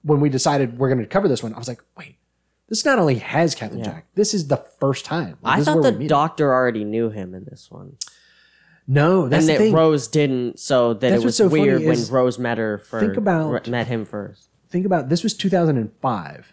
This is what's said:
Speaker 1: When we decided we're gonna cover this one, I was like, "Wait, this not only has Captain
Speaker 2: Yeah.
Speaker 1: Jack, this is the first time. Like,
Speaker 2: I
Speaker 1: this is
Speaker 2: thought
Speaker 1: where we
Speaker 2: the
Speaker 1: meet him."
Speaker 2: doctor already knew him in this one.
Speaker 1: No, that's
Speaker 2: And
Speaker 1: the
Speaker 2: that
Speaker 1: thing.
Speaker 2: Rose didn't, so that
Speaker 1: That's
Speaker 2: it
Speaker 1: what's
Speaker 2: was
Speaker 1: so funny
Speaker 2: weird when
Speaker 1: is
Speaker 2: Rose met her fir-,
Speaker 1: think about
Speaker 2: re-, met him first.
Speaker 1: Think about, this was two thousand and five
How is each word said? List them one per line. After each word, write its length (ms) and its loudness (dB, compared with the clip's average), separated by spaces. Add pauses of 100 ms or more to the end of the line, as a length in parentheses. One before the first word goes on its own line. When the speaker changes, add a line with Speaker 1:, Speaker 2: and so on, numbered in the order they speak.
Speaker 1:
When 180 2
we 80 2
decided 500 0
we're 120 0
gonna 160 0
cover 200 0
this 160 0
one, 120 -10
I 40 -14
was 100 -12
like, 140 -14 (140)
"Wait, 220 -20 (500)
this 160 -4
not 140 2
only 180 4
has 380 0
Captain 240 -10
Speaker 2:
Yeah. 80 -6
Speaker 1:
Jack, 280 -10
this 200 0
is 140 -2
the 100 0 (200)
first 280 -2
time. 360 -6
Like, 120 0
Speaker 2:
I 20 2
Speaker 1:
this 60 2
is 40 2
Speaker 2:
thought 140 2
Speaker 1:
where 40 2
we 100 4
Speaker 2:
the 60 -8
Speaker 1:
meet 40 -6
him." 40 -6
Speaker 2:
doctor 460 2
already 300 0
knew 240 -2
him 260 -10
in 120 -16
this 240 -20
one. 260 -20 (920)
Speaker 1:
No, 420 4
that's 160 2
Speaker 2:
And 40 4
Speaker 1:
the 60 4
Speaker 2:
that 40 2
Speaker 1:
thing. 140 4
Speaker 2:
Rose 340 2
didn't, 520 -2
so 360 2
that 60 -8
Speaker 1:
That's 120 2
Speaker 2:
it 60 4
Speaker 1:
what's 60 0
Speaker 2:
was 120 0
Speaker 1:
so 120 4
funny 140 4
Speaker 2:
weird 200 4
when 100 2
Speaker 1:
is 180 -2
Speaker 2:
Rose 280 2
met 200 -2
her 200 -2
fir-, 220 -8
Speaker 1:
think 160 0
about 500 -2
Speaker 2:
re-, 40 -8
met 160 -2
him 180 -4
first. 440 -12 (200)
Speaker 1:
Think 160 -4
about, 240 0
this 140 0
was 100 -2
two 160 -4
thousand 300 2
and 120 -4 (120)
five 500 -8